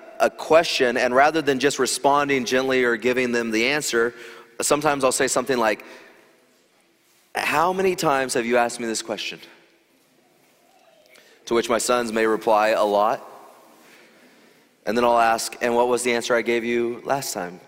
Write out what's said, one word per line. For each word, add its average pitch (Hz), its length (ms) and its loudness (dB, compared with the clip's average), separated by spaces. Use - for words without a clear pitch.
a 117 80 4
question, 135 640 2
and 123 180 0
rather 151 280 4
than 139 180 0
just 139 200 0
responding 139 640 0
gently 131 400 0
or 120 100 2
giving 123 380 0
them 117 180 -2
the 110 160 2
answer, 120 460 0
sometimes 147 420 0
I'll 131 80 4
say 131 160 0
something 127 300 -2
like, 110 260 0
"How 147 380 0
many 190 200 0
times 135 420 0
have 123 100 0
you 120 100 0
asked 120 240 0
me 120 80 -6
this 110 140 -4
question?" 95 400 -10
To - 80 -6
which 117 160 0
my 117 80 2
sons 120 360 -2
may 113 120 2
reply, 110 440 2
"A 107 140 2
lot." 104 460 0
And 104 120 -2
then 120 60 2
I'll 120 160 4
ask, 113 420 0
"And 120 140 0
what 123 140 2
was 120 140 0
the 123 100 0
answer 117 200 -2
I 117 80 2
gave 117 220 0
you 120 400 -4
last 135 300 -4
time?" 90 340 -10